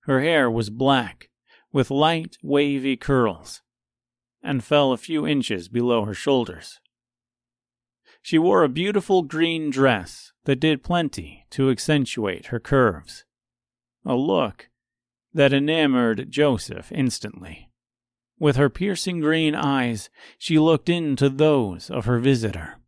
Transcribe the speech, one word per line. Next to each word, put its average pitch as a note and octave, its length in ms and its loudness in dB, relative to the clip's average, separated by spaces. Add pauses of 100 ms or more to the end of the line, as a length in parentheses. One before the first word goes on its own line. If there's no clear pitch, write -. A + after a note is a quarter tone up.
Her C3 180 0
hair D3 280 2
was A2+ 220 -2
black, B2 600 -2 (420)
with C3+ 180 0
light, D#3 500 -2
wavy C#3 560 0
curls, A#2+ 640 -2 (800)
and C3+ 220 -4
fell C#3+ 300 2
a A#2+ 40 -2
few D#3 300 -4
inches A2+ 420 -2
below A#2 360 0
her G#2 100 -6
shoulders. A#2+ 640 -4 (1400)
She - 160 0
wore F3+ 240 4
a D3 60 4
beautiful F#3 540 0
green D#3+ 480 -2
dress B2+ 600 0 (120)
that C3+ 160 0
did D#3 240 0
plenty D3+ 680 -4
to C3+ 200 0
accentuate A#2+ 760 -2
her A#2 140 -8
curves, A2+ 640 0 (800)
a - 100 -2
look C#3 560 -2 (640)
that C#3 180 4
enamored C#3 760 0
Joseph - 640 -2
instantly. A2 800 -6 (720)
With C#3+ 140 2
her C#3+ 120 4
piercing F3+ 520 -4
green D#3 340 2
eyes, B2+ 560 -2 (260)
she D#3+ 220 0
looked D#3 300 4
into D3+ 400 0
those C3+ 600 0
of B2 180 -6
her A#2+ 120 0
visitor. A2+ 680 -2